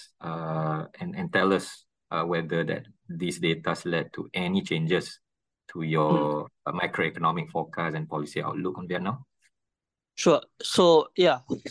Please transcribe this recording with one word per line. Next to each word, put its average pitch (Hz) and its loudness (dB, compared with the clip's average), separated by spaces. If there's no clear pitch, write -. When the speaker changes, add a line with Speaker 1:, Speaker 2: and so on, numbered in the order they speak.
Speaker 1:
uh, 80 -4
and, 87 -8
and 90 -4
tell 95 6
us, - -8
uh, 82 0
whether 82 0
that 80 -4
these 85 -6
data 85 0
led 82 -2
to - -10
any 92 0
changes 82 0
to 85 -8
your, 76 2
uh, 76 -4
macroeconomic 85 -2
forecast 82 -4
and 78 -6
policy 78 -6
outlook 80 -6
on 87 -10
Vietnam? 92 -4
Speaker 2:
Sure. 160 4
So, 170 6
yeah, 160 6